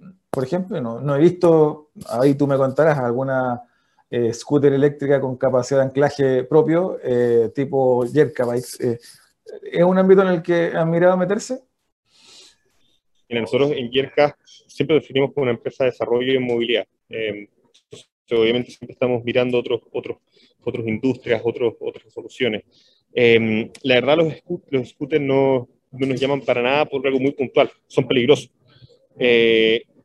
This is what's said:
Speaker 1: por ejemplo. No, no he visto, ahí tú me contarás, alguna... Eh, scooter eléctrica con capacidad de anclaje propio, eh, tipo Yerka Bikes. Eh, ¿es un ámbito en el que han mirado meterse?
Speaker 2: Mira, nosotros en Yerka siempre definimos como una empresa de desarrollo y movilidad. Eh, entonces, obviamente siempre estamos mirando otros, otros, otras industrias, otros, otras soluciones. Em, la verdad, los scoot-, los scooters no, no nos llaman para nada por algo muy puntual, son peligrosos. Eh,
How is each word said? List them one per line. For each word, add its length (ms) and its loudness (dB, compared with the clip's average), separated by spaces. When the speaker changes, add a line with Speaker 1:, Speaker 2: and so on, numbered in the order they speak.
Speaker 1:
por 140 -4
ejemplo. 360 -6
No, 220 -8
no 140 -2
he 40 0
visto, 680 2
ahí 280 2
tú 100 0
me 100 0
contarás, 440 0
alguna... 640 -4
Eh, 200 -2
scooter 420 0
eléctrica 460 0
con 160 -4
capacidad 440 0
de 80 2
anclaje 560 0
propio, 600 0
eh, 520 2
tipo 500 0
Yerka 400 0
Bikes. 340 -6
Eh, 200 -4
¿es 120 2
un 140 2
ámbito 240 6
en 60 2
el 160 0
que 320 -2
han 160 0
mirado 260 4
meterse? 420 -4
Speaker 2:
Mira, 140 -4
nosotros 300 0
en 180 -6
Yerka 560 0
siempre 500 -4
definimos 380 -2
como 100 -4
una 100 0
empresa 320 -4
de 40 2
desarrollo 440 -2
y 60 0
movilidad. 460 -2
Eh, 400 -8
entonces, 160 -20
obviamente 380 2
siempre 240 -18
estamos 300 -2
mirando 340 -2
otros, 240 -4
otros, 260 -10
otras 220 -8
industrias, 580 -2
otros, 360 -2
otras 340 -12
soluciones. 500 -6
Em, 600 2
la 140 0
verdad, 220 2
los 160 0
scoot-, 360 -12
los 200 -4
scooters 340 -4
no, 440 0
no 140 -6
nos 140 -4
llaman 220 -2
para 200 0
nada 240 2
por 220 -6
algo 120 0
muy 120 0
puntual, 400 0
son 200 -2
peligrosos. 440 2
Eh, 640 4